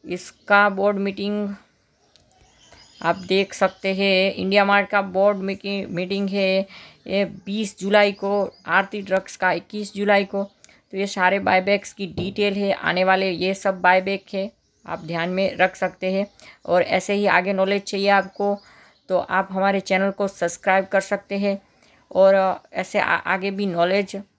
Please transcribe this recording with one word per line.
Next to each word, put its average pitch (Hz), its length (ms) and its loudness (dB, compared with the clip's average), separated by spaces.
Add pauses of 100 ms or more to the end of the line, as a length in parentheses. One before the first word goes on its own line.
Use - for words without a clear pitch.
इसका 202 640 0
बोर्ड 196 280 0
मीटिंग 202 520 -4 (1500)
आप 170 160 0 (100)
देख 196 260 0
सकते 190 400 -2
हैं। 190 400 2
इंडिया 196 320 2
मार्ट 202 240 4
का 202 120 2
बोर्ड 196 380 2
मीटिंग, 196 500 -6
मीटिंग 190 400 -4
है 196 380 0 (400)
ये 196 160 0 (220)
बीस 202 340 -6
जुलाई 202 340 4
को, 202 380 -2 (160)
आरती 190 340 0
ड्रग्स 190 360 -2
का 185 140 2
इक्कीस 202 420 -6
जुलाई 202 320 2
को। 196 180 -6
तो - 540 -16
ये 202 100 -2
सारे 190 320 2
बायबैक्स 196 540 0
की 196 160 -8
डिटेल 196 440 -2
है, 196 200 -2
आने 180 300 0
वाले 190 280 2
ये 185 220 -2
सब 190 280 -2
बायबैक 190 520 2
है, 196 180 -6 (340)
आप 170 200 -10
ध्यान 170 240 -4
में 185 280 -2
रख 185 180 2
सकते 185 380 -4
हैं। 196 140 -2 (380)
और 175 180 2
ऐसे 190 300 -2
ही 202 140 0
आगे 180 260 2
नॉलेज 196 300 0
चाहिए 196 260 -2
आपको 202 480 0 (520)
तो 185 100 0
आप 190 320 -2
हमारे 190 300 0
चैनल 190 300 0
को 202 160 -4
सब्सक्राइब 190 580 -2
कर 196 180 0
सकते 196 340 -6
हैं 196 200 -2 (540)
और 190 240 6 (380)
ऐसे 185 260 -4
आ-, 170 180 2
आगे 190 340 -4
भी 196 160 -4
नॉलेज 185 480 0 (240)